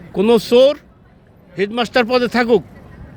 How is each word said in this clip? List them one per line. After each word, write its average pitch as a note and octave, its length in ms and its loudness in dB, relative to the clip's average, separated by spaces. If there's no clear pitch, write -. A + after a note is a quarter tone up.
কোনো G#3+ 220 0
চোর C4 260 4
হেডমাস্টার A3 580 -4
পদে B3 180 0
থাকুক, A3+ 340 0